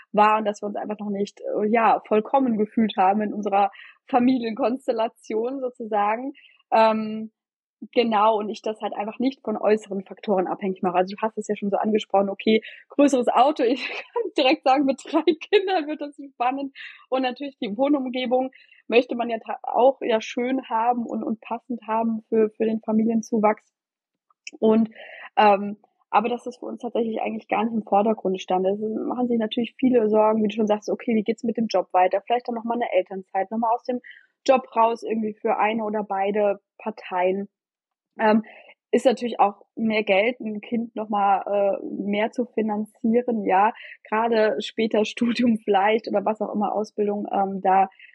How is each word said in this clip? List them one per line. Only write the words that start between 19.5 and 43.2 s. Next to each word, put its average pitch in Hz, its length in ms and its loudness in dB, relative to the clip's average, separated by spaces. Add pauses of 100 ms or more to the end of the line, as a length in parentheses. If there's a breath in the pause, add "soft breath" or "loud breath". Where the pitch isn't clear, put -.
auch 262 400 2
ja 220 180 2
schön 254 480 -4
haben 233 380 0
und, 220 160 -6
und 220 180 -6
passend - 460 -10
haben 226 420 -2
für, 220 220 2
für - 140 -4
den 220 160 0
Familienzuwachs. 220 920 0 (840)
Und, 220 320 4 (460 loud breath)
ähm, 202 400 4 (340)
aber 233 200 0
dass 240 160 -6
es 240 100 -10
für - 100 -14
uns 220 140 -12
tatsächlich 226 400 -4
eigentlich 220 280 -6
gar 208 160 0
nicht 233 100 -4
im 214 80 -2
Vordergrund 202 580 0
stand. 185 260 -2
Es 208 140 0
machen 220 480 -4
sich 240 100 0
natürlich 220 400 -4
viele 240 300 2
Sorgen, 214 340 4
wie 214 60 0
du 208 60 -4
schon 220 120 0
sagst, 208 220 -2
okay, 214 260 -2
wie 220 80 2
geht's 226 220 -4
mit 226 140 -4
dem 226 80 0
Job 185 260 -2
weiter? 185 300 2
Vielleicht 247 260 -2
dann 247 60 -6
nochmal 233 240 -4
eine 240 140 -4
Elternzeit, 190 580 -4
nochmal 226 240 0
aus 240 100 -6
dem 247 160 -4 (460 loud breath)
Job 262 280 2
raus 233 280 2
irgendwie 220 320 -4
für - 240 -2
eine 220 260 0
oder 214 200 -4
beide 202 560 -2 (180)
Parteien. 190 720 -4 (680)
Ähm, 214 240 4 (480 loud breath)
ist 233 140 2
natürlich 233 340 0
auch 202 280 0 (100)
mehr 220 260 0
Geld, 214 380 2
ein 214 220 -8
Kind 233 340 -6
nochmal, 202 500 0
äh, 202 380 0
mehr 208 480 -4
zu 240 140 -4
finanzieren, 220 1000 -2